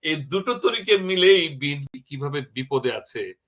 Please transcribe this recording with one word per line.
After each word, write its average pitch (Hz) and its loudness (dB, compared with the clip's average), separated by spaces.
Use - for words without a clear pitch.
এই 156 0
দুটো 170 -4
তরিকে 220 2
মিলেই 185 4
বিএনপি 139 -8
কিভাবে 139 -6
বিপদে 131 -2
আছে 104 -8